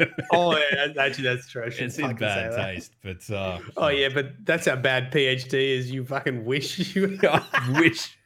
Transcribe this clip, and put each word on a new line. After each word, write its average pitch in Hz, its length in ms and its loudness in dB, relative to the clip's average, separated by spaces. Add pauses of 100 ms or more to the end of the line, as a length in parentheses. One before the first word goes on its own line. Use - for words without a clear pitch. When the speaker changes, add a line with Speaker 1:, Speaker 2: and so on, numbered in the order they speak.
Speaker 1:
of 170 80 2 (240)
Speaker 2:
Oh, 170 260 4
yeah, 143 300 2
that's, 147 100 -8
actually, 135 260 0
that's 123 240 -2
true. 123 160 -10
I 117 60 -6
shouldn't 123 220 -4
Speaker 1:
It's - 60 -12
in 151 80 -2
Speaker 2:
fucking 117 120 -4
Speaker 1:
bad 107 340 -2
Speaker 2:
say 117 40 -4
that. 95 180 -4
Speaker 1:
taste, 90 180 -12 (100)
but, 92 320 -12
uh, 95 240 -4 (180)
Speaker 2:
Oh, 156 120 2
yeah, 139 240 2
but 135 320 -4
that's 165 220 2
how 143 100 4
bad 127 360 0
P 151 140 4
H 131 220 0
D 135 240 2
is. 127 180 -2
You 131 140 -6
fucking 131 400 -4
wish 139 520 -2
you 190 240 0
Speaker 1:
<laughs> - 20 -14
I 151 580 2
wish - 460 2